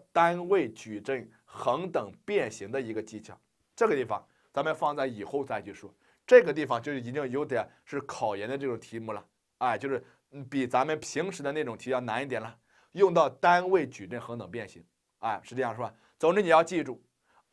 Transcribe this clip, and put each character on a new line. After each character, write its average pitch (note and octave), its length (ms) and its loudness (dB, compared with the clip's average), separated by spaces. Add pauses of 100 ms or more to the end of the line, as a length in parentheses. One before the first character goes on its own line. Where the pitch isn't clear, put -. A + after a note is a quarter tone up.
(120)
单 F3 360 2
位 F3+ 220 4
矩 G#2+ 320 -12
阵 C3 260 -6 (160)
恒 D#3+ 480 -2
等 A2 200 -4 (120)
变 E3 280 0
形 G2+ 200 -12
的 C3+ 80 -2
一 A2+ 140 -6
个 A2 80 -4
技 G#2+ 180 -12
巧， - 160 -18 (400)
这 A3+ 120 2
个 E3+ 80 2
地 B2+ 100 -2
方 G#2 180 -6 (300)
咱 C#3 100 -2
们 D#3 120 0
放 D3 200 -2
在 C3+ 120 -2
以 A2 160 -8
后 C#3 200 -4
再 A2+ 160 -6
去 G2 140 -12
说。 F#2+ 180 -20 (340)
这 B3 160 12
个 E3+ 120 0
地 D3+ 120 -2
方 A#2+ 160 0
就 D3 120 -6
已 C3+ 80 -6
经 A#2+ 120 -10 (160)
有 C#3 160 -2
点 A#2 220 -2 (160)
是 C#3+ 180 -8
考 A2 340 -4
研 G2+ 120 -6
的 C3 100 -4
这 C#3 80 -6
种 A#2+ 140 -4
题 - 200 -14
目 A2 120 -10
了， G2+ 140 -10 (320)
哎， A#2+ 200 0
就 C3 120 -6
是， B2+ 140 -4 (280)
嗯， C#3 140 -16
比 C3+ 200 -2
咱 B2+ 200 2
们 D#3 140 -2
平 E3+ 320 -4
时 E3+ 120 -12
的 C#3+ 80 -2
那 D3+ 120 -2
种 A#2 140 -6
题 - 120 -10
要 B2+ 100 0
难 A#2+ 240 -4
一 - 20 -6
点 A#2+ 160 -6
了， A2+ 140 -14 (380)
用 F#3 200 6
到 E3 140 6
单 F3 420 4
位 F3 180 4
矩 G2+ 200 -14
阵 A#2 120 -8
恒 A#2+ 180 -10
等 F#2+ 120 -12
变 A2 180 -8
形， F2 160 -20 (360)
哎， G#2+ 240 -4
是 - 120 -16
这 B2+ 60 -2
样 A#2 120 -2
是 A2 60 -10
吧？ A#2 140 -6 (240)
总 E3 180 4
之 G#3 60 4
你 F#3 80 0
要 D#3+ 140 10
记 E3 200 -2
住， B2+ 200 -10 (500)